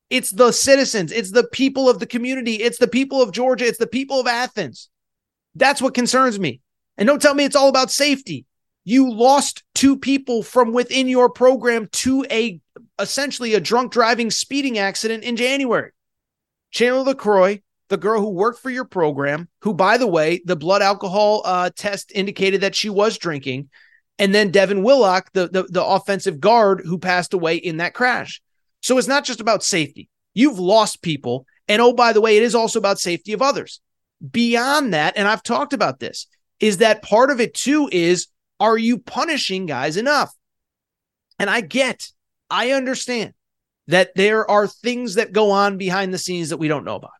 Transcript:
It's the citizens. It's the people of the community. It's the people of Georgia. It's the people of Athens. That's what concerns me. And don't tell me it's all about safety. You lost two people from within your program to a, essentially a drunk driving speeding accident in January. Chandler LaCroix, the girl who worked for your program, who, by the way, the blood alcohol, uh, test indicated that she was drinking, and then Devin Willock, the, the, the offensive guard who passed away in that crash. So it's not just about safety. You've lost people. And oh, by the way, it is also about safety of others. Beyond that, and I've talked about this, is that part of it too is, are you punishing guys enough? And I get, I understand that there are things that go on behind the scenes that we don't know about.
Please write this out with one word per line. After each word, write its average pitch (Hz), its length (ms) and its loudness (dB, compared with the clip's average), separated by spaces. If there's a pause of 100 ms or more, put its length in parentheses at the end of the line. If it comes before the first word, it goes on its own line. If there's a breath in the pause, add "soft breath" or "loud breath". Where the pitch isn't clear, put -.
(100)
It's 254 200 -2
the 233 220 4
citizens. 240 600 0
It's 196 200 -6
the 233 200 2
people 269 360 0
of 220 100 4
the 220 80 -8
community. 240 480 -4
It's 226 240 -4
the 240 100 2
people 269 320 0
of 220 120 0
Georgia. 247 340 0
It's 226 120 -2
the 226 80 -2
people 269 340 -4
of 233 60 -4
Athens. 233 640 -6 (640)
That's 185 280 2
what 262 120 -2
concerns 247 440 2
me. 147 220 -6 (360)
And 202 100 0
don't 285 140 2
tell 285 140 4
me 285 100 2
it's 277 120 0
all 277 120 4
about 262 220 2
safety. 269 560 -4 (380)
You 254 260 2
lost 247 540 2 (100)
two 269 240 2
people 262 440 -2
from 240 300 0
within 247 360 0
your 247 200 4
program 240 640 2
to 262 380 -2
a, 226 300 -2 (400)
essentially 233 540 -4
a 196 60 2
drunk 226 300 0
driving 233 400 0
speeding 269 480 -4
accident 214 460 -4
in 240 120 -4
January. 247 540 0 (800)
Chandler 254 320 0
LaCroix, 208 580 2 (280)
the 196 80 -2
girl 208 240 -2
who 214 100 -2
worked 208 300 -2
for 262 100 -10
your 254 140 -6
program, 151 640 -2 (120)
who, 208 140 -4
by 190 240 4
the 254 80 0
way, 170 380 0
the 180 120 -2
blood 180 260 0
alcohol, 202 640 0
uh, 180 300 -2
test - 400 -8
indicated 196 460 -2
that 190 160 -2
she 208 120 -4
was 208 300 0
drinking, 139 520 -8 (480 soft breath)
and 196 160 2
then 208 160 2
Devin 196 320 2
Willock, 202 500 2
the, 185 160 0
the, 185 160 -2
the 180 200 -4
offensive 190 540 -2
guard 202 460 4
who 175 140 -6
passed 180 360 -2
away 170 220 0
in 160 220 -6
that 170 140 -4
crash. 240 480 -4 (420)
So - 160 2
it's 214 100 0
not 285 160 0
just 233 160 -8
about 214 240 0
safety. - 440 -4 (240)
You've 233 260 2
lost 196 440 2
people. 135 420 -6 (220)
And 214 160 2
oh, 247 100 6
by 233 200 4
the 214 80 4
way, 214 160 4
it 214 60 6
is 226 120 2
also 226 240 0
about 196 220 0
safety 175 320 -6
of 208 100 -4
others. 254 380 -4 (500)
Beyond 233 640 0
that, 254 220 0
and 202 100 0
I've 214 160 0
talked 269 300 -4
about 185 260 -2
this, - 300 -12 (320)
is 208 180 2
that 214 240 2
part 247 280 4
of 247 100 -2
it 226 120 -2
too 285 380 -2
is, 175 380 0 (300)
are 226 200 2
you 226 200 0
punishing 240 680 -6
guys 147 300 -4
enough? 254 380 -2 (1040)
And 196 120 -2
I 226 100 0
get, 233 480 -4 (400)
I 233 240 -2
understand 247 640 -4 (540)
that 185 260 2
there 214 360 0
are 208 160 2
things 240 500 -6
that 214 160 -2
go 208 180 2
on 196 260 2
behind 185 380 -4
the 175 40 -6
scenes 175 300 -6
that 156 80 -6
we 156 120 -2
don't 143 160 -4
know 104 120 -8
about. - 240 -16